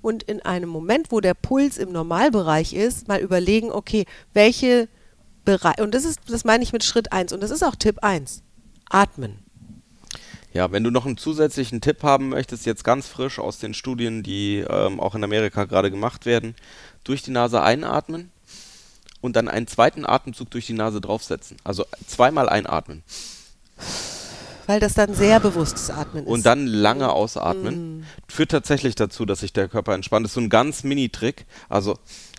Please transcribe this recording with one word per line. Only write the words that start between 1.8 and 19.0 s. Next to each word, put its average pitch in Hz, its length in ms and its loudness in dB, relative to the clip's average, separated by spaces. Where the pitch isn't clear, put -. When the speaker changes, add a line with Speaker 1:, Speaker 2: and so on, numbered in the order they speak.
Speaker 1:
Normalbereich 170 800 2
ist, 233 340 -2
mal 196 120 0
überlegen, 196 520 2
okay, 208 340 -2
welche 240 540 6
Berei-, 190 380 2
und 214 100 -2
das 269 120 0
ist, 330 220 -4
das 233 180 -6
meine 233 180 4
ich - 100 -4
mit 226 100 -2
Schritt - 280 0
eins 185 220 -2
und 196 100 -8
das 220 80 -6
ist 320 120 0
auch 302 120 0
Tipp 208 280 0
eins, 175 380 -2
atmen. 135 500 0
Speaker 2:
Ja, 90 180 0
wenn 101 120 0
du 120 60 2
noch 120 160 2
einen 131 120 -4
zusätzlichen 139 640 -2
Tipp - 200 0
haben 135 280 2
möchtest, 131 360 -6
jetzt 110 180 -2
ganz 127 240 0
frisch - 320 -8
aus - 200 -6
den 107 160 -8
Studien, 117 480 -6
die, 101 440 -2
ähm, - 320 0
auch 101 140 -2
in 107 100 -4
Amerika 104 420 -2
gerade 95 260 2
gemacht 104 340 -6
werden, 113 300 0
durch 135 200 -4
die 131 80 -12
Nase 120 300 2
einatmen 151 680 -2